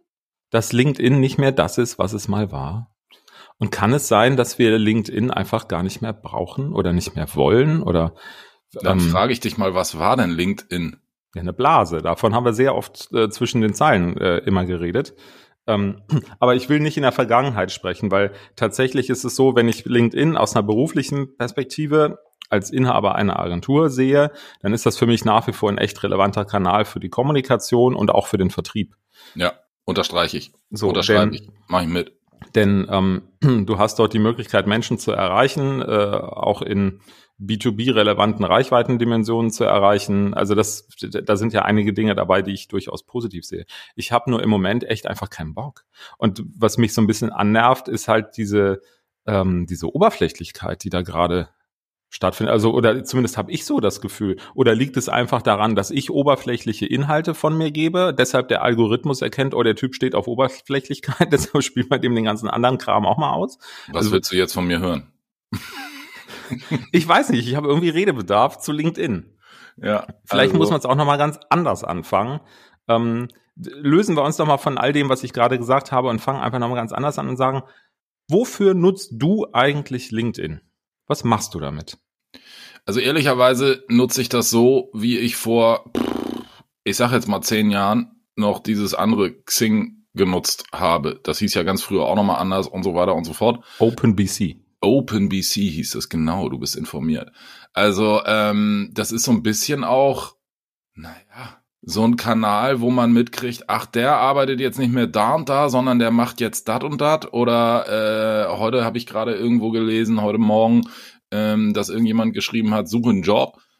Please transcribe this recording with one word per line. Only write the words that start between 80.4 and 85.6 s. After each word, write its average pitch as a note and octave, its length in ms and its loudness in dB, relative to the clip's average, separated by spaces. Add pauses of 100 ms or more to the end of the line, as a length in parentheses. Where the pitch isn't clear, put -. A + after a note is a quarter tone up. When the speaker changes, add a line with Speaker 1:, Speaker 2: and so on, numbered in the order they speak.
Speaker 1:
Was - 160 -4
machst A2+ 300 0
du F2 60 -10
damit? D2 380 -10 (880)
Speaker 2:
Also G2+ 140 -2
ehrlicherweise C3 880 2
nutze B2+ 340 2
ich A#2+ 80 -4
das A#2 200 0
so, B2 440 4
wie A2 260 0
ich A#2 180 -2
vor, A#2 540 2 (920)